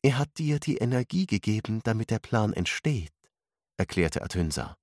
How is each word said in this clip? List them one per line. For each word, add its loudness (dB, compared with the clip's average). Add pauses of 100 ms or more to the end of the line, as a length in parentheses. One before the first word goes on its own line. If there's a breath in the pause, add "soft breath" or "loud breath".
„Er 4
hat -2
dir 0
die -2
Energie 0
gegeben, 0
damit 0
der 0
Plan 2
entsteht“, -2 (640)
erklärte 0
Atünsa. -4